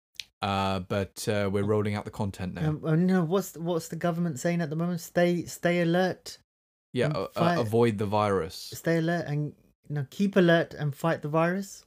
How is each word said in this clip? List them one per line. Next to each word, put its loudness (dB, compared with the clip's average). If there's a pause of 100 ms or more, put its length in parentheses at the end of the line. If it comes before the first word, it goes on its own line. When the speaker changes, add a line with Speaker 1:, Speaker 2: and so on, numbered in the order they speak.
(420)
Speaker 1:
Uh, 0
but, -4
uh, 0
we're 0
rolling 0
out -6
the -12
content -6
now. -2
Speaker 2:
Um, -4
uh, 2
no, 4
what's, -2
what's -4
the -10
government -2
saying 0
at -2
the -6
moment? -2
Stay, 2
stay 0
alert 0 (560)
Speaker 1:
Yeah, 2
Speaker 2:
and 0
Speaker 1:
uh, -2
uh, -4
Speaker 2:
fight. 2
Speaker 1:
avoid 2
the -2
virus. 0
Speaker 2:
Stay 0
alert 0
and, -4 (360)
no, -4
keep 0
alert 4
and -2
fight -2
the -6
virus 0